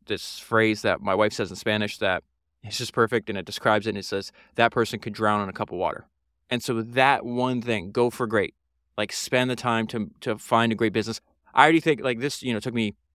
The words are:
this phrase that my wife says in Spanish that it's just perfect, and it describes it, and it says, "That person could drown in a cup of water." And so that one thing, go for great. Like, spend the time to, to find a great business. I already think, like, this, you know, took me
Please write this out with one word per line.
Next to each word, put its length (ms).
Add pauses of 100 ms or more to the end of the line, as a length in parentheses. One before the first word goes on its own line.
this 320
phrase 420
that 180
my 140
wife 180
says 200
in 40
Spanish 440
that 240 (400)
it's 160
just 140
perfect, 360
and 80
it 80
describes 400
it, 60
and 80
it 60
says, 260 (240)
"That 160
person 280
could 140
drown 280
in 80
a 40
cup 180
of 60
water." 300 (420)
And 120
so 200
that 420
one 380
thing, 300
go 180
for 160
great. 300 (420)
Like, 140
spend 380
the 60
time 320
to, 220 (120)
to 160
find 340
a 40
great 180
business. 280 (320)
I 100
already 160
think, 220
like, 180
this, 220
you 120
know, 60
took 140
me 220 (200)